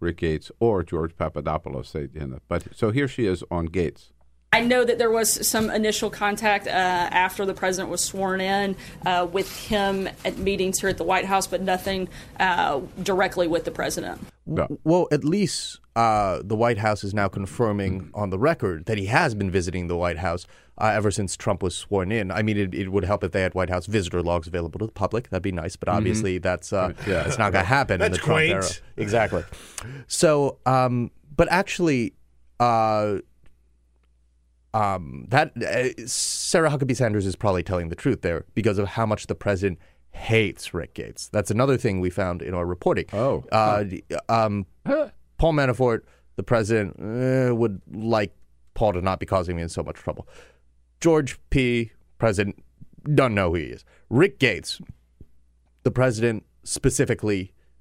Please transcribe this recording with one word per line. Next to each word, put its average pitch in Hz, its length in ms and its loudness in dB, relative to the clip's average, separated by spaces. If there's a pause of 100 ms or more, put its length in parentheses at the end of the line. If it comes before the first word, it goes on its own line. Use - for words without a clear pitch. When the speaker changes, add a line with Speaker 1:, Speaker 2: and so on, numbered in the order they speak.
Speaker 1:
Rick 85 160 -2
Gates, 78 420 -2
or 107 240 2
George 82 340 -4
Papadopoulos. 76 760 -4
They, 73 200 -6
you 76 140 -10
know, 65 120 -10 (100)
but, 85 160 -2 (100)
so 110 160 0
here 139 160 0
she 123 200 -2
is 90 240 -2
on 85 160 -2
Gates. 85 440 -4 (440)
Speaker 2:
I 226 60 4
know 240 240 4
that 233 140 2
there 233 120 2
was 220 380 2
some 220 220 0
initial 214 400 0
contact, 208 560 0
uh, - 40 -4
after 180 760 0
the 190 80 0
president 190 360 -2
was 175 120 -4
sworn 190 380 -2
in, 196 360 0 (300)
uh, 180 240 2
with 190 200 -2 (160)
him 196 420 0 (180)
at 190 120 -4
meetings 190 420 0
here 190 100 0
at 180 80 -2
the 165 60 -4
White 185 200 2
House, 190 220 0
but 185 160 -4
nothing, 185 460 -2 (320)
uh, 175 400 2 (220)
directly 190 440 2
with 165 180 0
the 175 60 -6
president. 151 500 -6 (320)
Speaker 3:
W-, 151 320 -2
well, 165 260 4
at 147 140 2
least, 185 540 0 (180)
uh, 107 480 2
the 107 120 -2
White 113 220 2
House 107 260 0
is 98 100 -4
now 101 140 2
confirming 98 720 -2
Speaker 1:
Mm-hmm. 76 180 -18
Speaker 3:
on 104 100 -2
the 95 80 -2
record 104 480 0
that 110 120 -2
he 95 80 -2
has 135 280 2
been 101 160 -2
visiting 87 360 0
the 85 100 -2
White 87 220 -2
House, 87 280 -4 (300)
uh, 104 180 0
ever 104 160 2
since 95 260 -4
Trump 101 260 -2
was 90 120 -2
sworn 95 380 -2
in. 101 180 -2
I 95 120 -2
mean, 107 160 2
it, 95 160 0
it 92 160 -4
would 98 140 0
help 98 200 0
if 90 80 -4
they 98 100 0
had 90 120 0
White 90 160 0
House 90 160 -2
visitor 90 360 0
logs 85 260 0
available 85 320 -4
to - 60 -4
the - 60 -12
public. - 380 -4
That'd 92 120 -2
be 95 100 -2
nice, 85 240 -6
but - 120 -6
Speaker 1:
Mm-hmm. 90 80 2
Speaker 3:
obviously 98 420 0
that's, 90 360 -2
uh, 90 240 0
Speaker 1:
Right, - 100 -6
yeah. 87 140 2
Speaker 3:
that's 78 160 -2
not 101 140 2
gonna 95 120 2
happen 127 300 2
in 92 60 2
Speaker 4:
That's 90 180 2
Speaker 3:
the - 0 -
Trump 151 180 2
Speaker 4:
quaint. 156 160 4
Speaker 3:
era. 95 120 0 (340)
Exactly. 104 460 2 (640)
So, 147 580 2
um, 127 440 2 (240)
but 165 160 2
actually, 165 640 0 (460)
uh, 110 580 2 (1600)
um, 92 540 -2
that, 151 240 2 (100)
uh, 113 440 -2
Sarah - 640 0
Huckabee 131 260 0
Sanders 104 300 2
is 92 100 -2
probably 92 260 2
telling 87 280 -2
the 85 60 -8
truth - 260 0
there 85 220 -2 (100)
because 104 240 2
of 101 100 0
how 113 160 -2
much 107 220 -2
the 104 80 -4
president 98 440 0 (340)
hates - 600 0
Rick 76 220 -8
Gates. - 340 -12
That's 104 220 0
another 127 260 4
thing 101 240 0
we 90 100 0
found 90 320 -2
in 90 120 -6
our 87 120 -2
reporting. 90 460 0
Speaker 1:
Oh. 107 400 0
Speaker 3:
Uh, 107 240 4
Speaker 1:
Huh. 104 80 0
Speaker 3:
d-, 92 200 -8 (240)
um, 110 380 2 (200)
Speaker 1:
Huh. 285 220 0 (300)
Speaker 3:
Paul 165 160 4
Manafort, 127 460 2 (360)
the 101 60 -4
president, 110 560 0
uh, 127 560 0
would 113 260 0 (120)
like 107 400 0 (420)
Paul 104 200 2
to 90 80 -2
not 92 180 0
be 87 60 -6
causing 92 300 0
me 85 60 -4
in 85 60 -4
so 80 140 -6
much 73 140 -10
trouble. - 300 -10 (760)
George 156 380 2 (120)
P, 120 400 2 (280)
president, 101 440 0 (520)
don't 131 200 6
know 95 160 4
who 87 60 2
he 78 80 -2
is. 60 200 -12 (240)
Rick 196 300 4
Gates, 113 420 0 (1040)
the 127 80 0
president 117 540 2 (180)
specifically 107 880 0 (280)